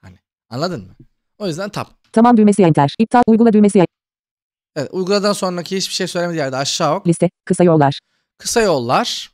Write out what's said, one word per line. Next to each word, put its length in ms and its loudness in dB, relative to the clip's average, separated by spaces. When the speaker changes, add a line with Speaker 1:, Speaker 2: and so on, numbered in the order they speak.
Speaker 1:
Hani 140 -20
anladın 320 -6
mı? 140 -20
O 100 -8
yüzden 220 -8
tab. 160 -10
Speaker 2:
Tamam 260 4
düğmesi 260 4
enter. 360 2
İptal 280 2
uygula 260 4
düğmesi 260 4
en- 60 4
Speaker 1:
Evet, 160 -8
uyguladan 420 -2
sonraki 440 -6
hiçbir 160 -6
şey 140 -6
söylemediği 320 -4
yerde 180 -4
aşağı 380 -2
ok. 120 -4
Speaker 2:
Liste, 220 2
kısa 180 0
yollar. 360 2
Speaker 1:
Kısa 240 -2
yollar. 720 -2